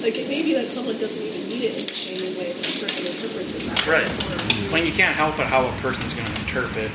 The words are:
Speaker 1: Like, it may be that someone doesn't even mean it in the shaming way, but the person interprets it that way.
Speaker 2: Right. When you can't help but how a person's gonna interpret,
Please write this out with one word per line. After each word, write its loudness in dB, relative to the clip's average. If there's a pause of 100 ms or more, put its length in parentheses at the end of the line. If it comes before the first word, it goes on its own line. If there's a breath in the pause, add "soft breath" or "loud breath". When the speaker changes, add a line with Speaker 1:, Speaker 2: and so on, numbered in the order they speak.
Speaker 1:
Like, 2
it -2
may 0
be 4
that 2
someone -2
doesn't -2
even -4
mean -2
it 0
in -2
the -2
shaming -4
way, -2
but -2
the 0
person 0
interprets -4
it -4
that 0
way. 6
Speaker 2:
Right. 0
When 4
you 2
can't 4
help 2
but 2
how 4
a -2
person's -2
gonna -4 (140)
interpret, -2